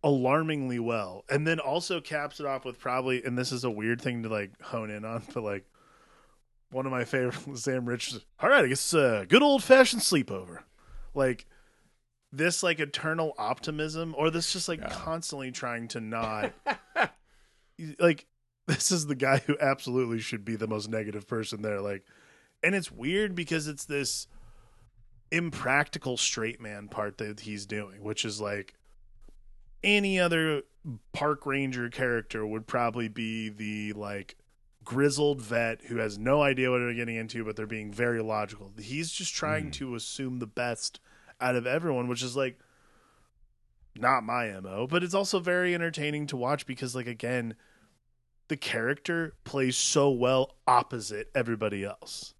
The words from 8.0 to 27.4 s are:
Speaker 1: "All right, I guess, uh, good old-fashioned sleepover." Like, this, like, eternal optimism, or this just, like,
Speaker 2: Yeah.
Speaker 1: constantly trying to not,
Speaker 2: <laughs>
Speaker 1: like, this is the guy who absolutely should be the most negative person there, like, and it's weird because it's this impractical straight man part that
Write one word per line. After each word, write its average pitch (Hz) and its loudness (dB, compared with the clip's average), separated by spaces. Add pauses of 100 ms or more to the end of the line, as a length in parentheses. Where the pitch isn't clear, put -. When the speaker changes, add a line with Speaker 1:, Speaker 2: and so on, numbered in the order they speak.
Speaker 1:
"All 214 4
right, 269 8
I - 0
guess, 135 0
uh, 117 6
good 233 10
old-fashioned 262 8
sleepover." 95 0 (560)
Like, 131 0 (840)
this, 165 0
like, 170 2
eternal 156 -2
optimism, 156 -4
or 156 4
this 165 0
just, 180 -4
like, 165 -4
Speaker 2:
Yeah. - -6
Speaker 1:
constantly 151 -6
trying 117 -4
to 120 -6
not, 110 -2 (120)
Speaker 2:
<laughs> - -6
Speaker 1:
like, 170 6 (400)
this 160 2
is 156 2
the 143 0
guy 135 4
who 147 2
absolutely 127 0
should 110 -6
be 113 -2
the 107 -4
most 107 -4
negative 104 -6
person 110 -4
there, 104 -2
like, 101 -6 (580)
and 185 2
it's 185 -4
weird 185 0
because 160 -2
it's 147 -8
this 143 -4 (1040)
impractical 147 0
straight 117 -2
man 104 -12
part 104 -6
that 104 -8